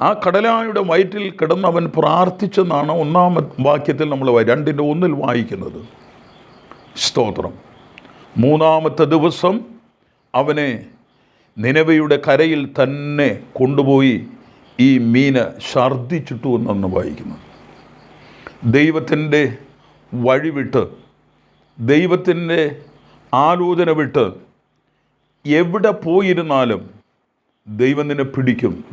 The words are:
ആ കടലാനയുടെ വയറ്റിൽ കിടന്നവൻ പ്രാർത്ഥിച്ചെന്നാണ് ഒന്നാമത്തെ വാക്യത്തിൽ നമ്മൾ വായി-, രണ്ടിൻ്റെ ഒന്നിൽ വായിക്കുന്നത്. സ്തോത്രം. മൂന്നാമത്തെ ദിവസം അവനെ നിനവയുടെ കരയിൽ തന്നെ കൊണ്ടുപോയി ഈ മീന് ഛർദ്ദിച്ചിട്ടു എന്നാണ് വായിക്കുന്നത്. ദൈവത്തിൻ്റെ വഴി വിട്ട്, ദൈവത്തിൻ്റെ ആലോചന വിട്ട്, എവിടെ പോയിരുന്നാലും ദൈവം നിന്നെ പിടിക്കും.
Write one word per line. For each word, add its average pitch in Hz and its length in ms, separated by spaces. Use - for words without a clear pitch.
ആ 180 100
കടലാനയുടെ 208 680
വയറ്റിൽ 190 500
കിടന്നവൻ 170 640
പ്രാർത്ഥിച്ചെന്നാണ് 170 960
ഒന്നാമത്തെ 165 580
വാക്യത്തിൽ 147 500
നമ്മൾ 135 200
വായി-, 113 180
രണ്ടിൻ്റെ 147 340
ഒന്നിൽ 156 300
വായിക്കുന്നത്. 120 760
സ്തോത്രം. - 560
മൂന്നാമത്തെ 156 640
ദിവസം 165 560
അവനെ 139 520
നിനവയുടെ 151 680
കരയിൽ 147 400
തന്നെ 143 580
കൊണ്ടുപോയി 135 720
ഈ 131 180
മീന് 123 640
ഛർദ്ദിച്ചിട്ടു 131 760
എന്നാണ് 98 460
വായിക്കുന്നത്. - 560
ദൈവത്തിൻ്റെ 151 920
വഴി 131 360
വിട്ട്, 131 360
ദൈവത്തിൻ്റെ 165 1040
ആലോചന 175 560
വിട്ട്, 135 400
എവിടെ 175 440
പോയിരുന്നാലും 160 1000
ദൈവം 135 400
നിന്നെ 143 160
പിടിക്കും. 123 680